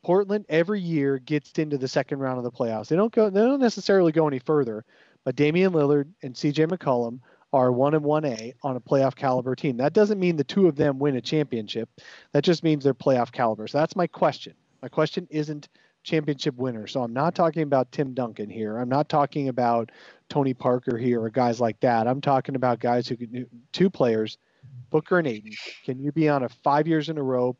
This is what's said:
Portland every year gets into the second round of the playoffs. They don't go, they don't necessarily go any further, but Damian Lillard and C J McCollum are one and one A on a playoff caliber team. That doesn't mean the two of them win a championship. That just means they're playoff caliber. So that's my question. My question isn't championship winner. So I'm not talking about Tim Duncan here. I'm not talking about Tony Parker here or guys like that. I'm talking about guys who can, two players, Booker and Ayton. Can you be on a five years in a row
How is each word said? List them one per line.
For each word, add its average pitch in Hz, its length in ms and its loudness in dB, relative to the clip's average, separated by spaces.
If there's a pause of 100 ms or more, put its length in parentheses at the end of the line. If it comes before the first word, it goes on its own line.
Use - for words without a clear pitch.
Portland 196 460 0
every 170 320 0
year 143 380 0
gets 143 400 -4
into 151 180 -2
the 131 120 -4
second 139 320 -4
round 131 180 -2
of 123 60 -6
the 123 80 -6
playoffs. 110 360 -4
They 156 80 0
don't 214 160 2
go, 214 180 4
they 190 100 0
don't 262 200 2
necessarily 196 520 2
go 156 160 2
any 135 100 -2
further, 123 460 -2 (400)
but 127 120 -4
Damian 170 360 4
Lillard 147 360 2 (140)
and 131 140 -12
C 151 160 -2
J 156 140 2
McCollum 127 520 -2 (340)
are 127 180 4
one 135 240 2
and 156 80 2
one 151 220 0
A 117 280 -6 (120)
on 135 100 -4
a 123 60 -6
playoff 135 340 2
caliber 127 400 -2
team. 131 220 -4
That 139 160 0
doesn't 208 260 4
mean 180 160 0
the 147 80 -2
two 190 240 2
of 156 80 4
them 139 240 0
win 143 160 0
a 123 60 -2
championship. 117 680 -4 (440)
That 147 100 2
just 170 220 2
means 151 180 2
they're 135 120 4
playoff 120 360 2
caliber. 107 380 -2
So 143 100 -2
that's 156 160 0
my 175 140 -2
question. - 460 -2 (280)
My 127 60 -12
question 160 420 -2
isn't 151 380 -6 (340)
championship 147 540 -2
winner. 123 320 -6
So 131 160 -4
I'm 117 80 -6
not 147 240 0
talking 165 260 0
about 139 300 0
Tim 139 200 -4
Duncan 113 380 -6
here. 107 280 -6
I'm 123 100 -4
not 143 200 0
talking 143 400 -2
about 120 440 0 (360)
Tony 135 240 0
Parker 123 460 -2
here 120 240 0
or 113 80 -4
guys 120 300 0
like 113 180 0
that. 117 300 2
I'm 131 120 0
talking 139 360 0
about 123 240 0
guys 120 260 0
who 127 100 -6
can, 120 300 -10 (260)
two 190 160 2
players, 113 480 0 (540)
Booker 170 300 2
and 156 80 -2
Ayton. 107 240 -8 (320)
Can 131 160 -6
you 143 100 -2
be 151 180 2
on 143 140 2
a 120 60 -2
five 151 400 0
years 156 200 0
in 156 100 -6
a 143 40 -4
row 127 380 0